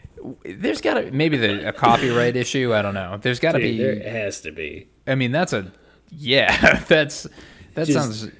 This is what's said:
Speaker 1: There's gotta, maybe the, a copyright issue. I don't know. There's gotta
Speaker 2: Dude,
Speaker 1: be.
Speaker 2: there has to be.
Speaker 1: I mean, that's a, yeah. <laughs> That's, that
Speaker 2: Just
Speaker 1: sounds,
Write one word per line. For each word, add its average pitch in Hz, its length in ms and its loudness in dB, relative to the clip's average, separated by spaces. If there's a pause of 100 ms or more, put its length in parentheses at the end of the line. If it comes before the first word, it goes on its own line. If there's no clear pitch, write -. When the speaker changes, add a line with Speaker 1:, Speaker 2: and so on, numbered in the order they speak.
(440)
Speaker 1:
There's 254 360 -4
gotta, - 300 -2
maybe 147 260 0
the, 104 320 0
a 101 40 -2
copyright 120 640 4
issue. 123 360 0
I 107 100 4
don't 101 120 -2
know. 95 260 -6
There's 123 200 -2
gotta 165 180 2
Speaker 2:
Dude, 117 180 0
Speaker 1:
be. 113 60 -2
Speaker 2:
there 107 280 -2
has 107 320 -6
to 80 100 -12
be. 78 360 -12 (180)
Speaker 1:
I 131 100 0
mean, 127 160 0
that's 170 200 0
a, 98 180 -4 (400)
yeah. 135 720 2
<laughs> - 40 -16
That's, 151 360 4 (500)
that 160 140 -2
Speaker 2:
Just 147 40 4
Speaker 1:
sounds, 113 460 0